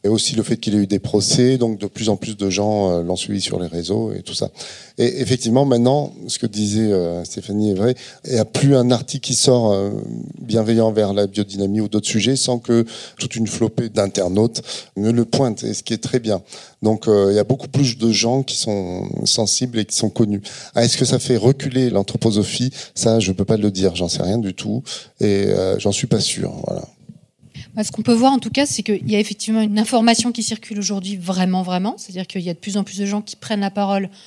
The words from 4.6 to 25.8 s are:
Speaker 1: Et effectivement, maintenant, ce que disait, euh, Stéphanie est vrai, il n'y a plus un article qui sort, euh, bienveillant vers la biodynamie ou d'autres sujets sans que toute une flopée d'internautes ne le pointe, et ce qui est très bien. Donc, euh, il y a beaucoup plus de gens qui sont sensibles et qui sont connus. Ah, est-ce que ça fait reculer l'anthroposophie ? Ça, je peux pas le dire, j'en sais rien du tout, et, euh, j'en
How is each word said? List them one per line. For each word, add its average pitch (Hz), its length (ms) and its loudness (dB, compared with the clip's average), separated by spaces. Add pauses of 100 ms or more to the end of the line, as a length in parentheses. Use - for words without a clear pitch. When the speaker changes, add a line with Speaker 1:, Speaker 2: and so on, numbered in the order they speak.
Speaker 1:
Et 123 240 2
effectivement, 120 420 2
maintenant, 131 480 2 (140)
ce - 120 -6
que 120 80 -4
disait, 104 460 0
euh, 87 320 0
Stéphanie 104 460 -2
est 95 40 2
vrai, 113 200 2 (320)
il 131 80 -2
n'y 117 40 2
a 107 60 4
plus 139 320 4
un 123 140 4
article 120 360 0
qui 127 80 -4
sort, 117 380 4
euh, 98 200 0 (460)
bienveillant 113 540 2
vers 104 220 2
la 101 120 2
biodynamie 98 540 -2
ou 101 80 -2
d'autres 107 200 -2
sujets 120 280 2
sans 123 220 -2
que 117 260 2 (340)
toute - 160 -6
une 113 120 -2
flopée 113 420 -2
d'internautes 101 720 0 (380)
ne 107 120 2
le 117 140 2
pointe, 117 400 -2
et 110 80 -4
ce - 100 -8
qui 113 120 -4
est 110 80 -6
très - 180 -2
bien. 107 220 -2 (400)
Donc, 107 260 0
euh, 101 220 6
il 104 60 4
y - 20 6
a 104 60 4
beaucoup - 240 -2
plus 131 280 2
de 113 160 2
gens 120 300 0
qui - 140 -6
sont 95 520 -4 (160)
sensibles 117 540 0
et 104 80 -2
qui - 100 -6
sont 107 140 0
connus. 104 320 0 (320)
Ah, 117 100 4
est-ce - 140 2
que 127 80 2
ça 123 120 2
fait 120 200 0
reculer 127 500 2
l'anthroposophie ? 107 840 0 (220)
Ça, 113 260 2
je 98 120 0
peux 95 140 0
pas 110 100 2
le 104 140 2
dire, 95 260 0
j'en 87 120 -2
sais - 140 -4
rien 95 140 0
du 101 160 -2
tout, 107 300 -6 (380)
et, 101 260 2
euh, 98 320 2
j'en 101 140 0